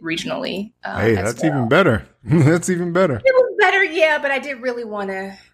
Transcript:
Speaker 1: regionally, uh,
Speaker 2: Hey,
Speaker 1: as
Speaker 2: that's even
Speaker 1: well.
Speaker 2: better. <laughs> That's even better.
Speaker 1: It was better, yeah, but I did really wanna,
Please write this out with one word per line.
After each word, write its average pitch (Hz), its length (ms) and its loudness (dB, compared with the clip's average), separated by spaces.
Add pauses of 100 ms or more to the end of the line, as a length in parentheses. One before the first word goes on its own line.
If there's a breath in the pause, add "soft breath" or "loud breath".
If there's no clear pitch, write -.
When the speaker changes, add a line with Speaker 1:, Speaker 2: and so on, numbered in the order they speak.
Speaker 1:
regionally, 165 720 -8 (120)
uh, - 160 -8
Speaker 2:
Hey, 110 160 2
Speaker 1:
as 98 80 -2 (100)
Speaker 2:
that's - 100 -6
even 147 160 0
Speaker 1:
well. 113 80 0
Speaker 2:
better. 147 460 2
<laughs> - 100 -20
That's 160 460 4
even 175 220 -2
better. 175 240 2
Speaker 1:
It 523 180 2
was 494 240 2
better, 392 240 4
yeah, 320 340 2
but 285 140 -2
I 269 80 -2
did 269 240 -10
really 240 220 -4
wanna, 196 520 -8 (180 soft breath)